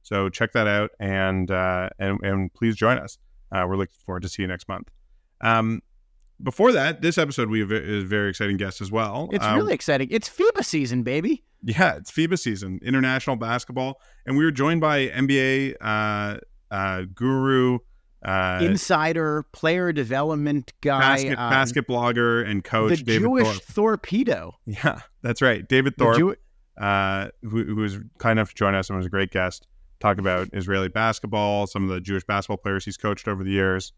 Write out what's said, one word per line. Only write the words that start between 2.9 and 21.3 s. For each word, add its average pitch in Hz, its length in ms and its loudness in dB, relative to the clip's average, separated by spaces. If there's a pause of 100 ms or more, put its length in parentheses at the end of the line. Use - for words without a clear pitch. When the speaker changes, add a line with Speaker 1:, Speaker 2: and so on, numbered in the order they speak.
Speaker 1:
us. - 220 -12 (340)
Uh, 92 160 0
we're 95 80 -2
looking 95 200 -4 (100)
forward 90 160 -8
to 92 80 -8
see - 100 -10
you 92 80 -2
next 90 180 -10
month. 90 220 -10 (540)
Um, 113 400 0 (580)
before 202 300 4
that, 151 320 0
this 160 160 2
episode 131 320 0
we 110 80 0
have 104 140 0
a, 110 100 -2
is 101 220 -4
a - 20 -8
very 101 240 0
exciting 101 280 -2
guest 95 220 -6
as 98 120 -8
well. 110 400 -4
Speaker 2:
It's 202 120 -2
Speaker 1:
Uh, 107 120 2
Speaker 2:
really - 180 2
exciting. 139 380 0
It's 226 160 -2
fiba 392 360 0
season, 127 380 -2
baby. 160 400 -2 (220)
Speaker 1:
Yeah, 123 320 2
it's - 160 -16
fiba 165 260 0
season, 95 420 -4
international 131 540 0
basketball, 123 640 -6 (240)
and 135 120 -2
we 151 80 4
were 160 80 4
joined 151 280 2
by 147 260 2
N 127 200 0
B 139 140 4
A, 135 400 0
uh, 107 560 -2 (340)
uh, 95 320 -2 (100)
guru, 127 680 2 (440)
uh, 92 380 0
Speaker 2:
insider, 160 880 0
player 175 420 0
development 147 880 -2
guy, 139 200 2
Speaker 1:
basket, 135 400 2